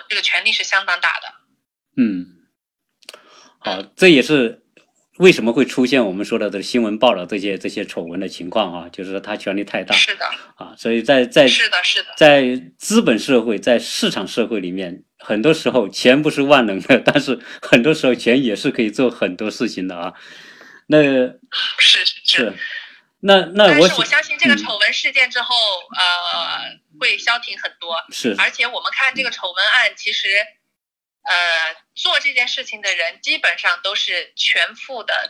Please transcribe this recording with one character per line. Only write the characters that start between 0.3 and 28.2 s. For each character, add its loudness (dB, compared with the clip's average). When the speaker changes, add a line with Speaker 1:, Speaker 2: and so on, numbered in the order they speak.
Speaker 1:
力 0
是 -4
相 -2
当 -2
大 -2
的。 -16
Speaker 2:
嗯。 -2
好， -8
这 0
也 4
是 -2
为 6
什 -4
么 2
会 2
出 0
现 2
我 -4
们 -6
说 -2
的 -2
这 -6
新 0
闻 -2
报 4
道 -6
这 -6
些， -4
这 -10
些 -6
丑 -10
闻 -10
的 -6
情 -12
况 -2
啊， -12
就 -14
是 -10
说 -6
他 -8
权 -4
力 -4
太 -6
大。 -4
Speaker 1:
是 0
的。 -8
Speaker 2:
啊， -20
所 -4
以 0
在， 4
在， 4
Speaker 1:
是 2
的， -4
是 -2
的。 -20
Speaker 2:
在 6
资 2
本 2
社 2
会、 -2
在 4
市 -4
场 -4
社 -2
会 -4
里 -6
面， -8
很 -4
多 4
时 -2
候 2
钱 4
不 0
是 0
万 6
能 -2
的， 4
<laughs> -6
但 4
是 -2
很 4
多 4
时 0
候 4
钱 2
也 0
是 -2
可 -2
以 0
做 0
很 -4
多 -6
事 -2
情 -6
的 -10
啊。 -8
那 6
Speaker 1:
是， 4
是。 -4
Speaker 2:
是。 0
那， 6
那 6
我 8
想 6
Speaker 1:
但 8
是 -2
我 0
相 2
信 -8
这 2
个 6
丑 -4
闻 0
事 -4
件 2
之 -4
后， -4
Speaker 2:
嗯。 -
Speaker 1:
呃， -4
会 -2
消 -2
停 -12
很 -8
多。 -6
Speaker 2:
是。 -4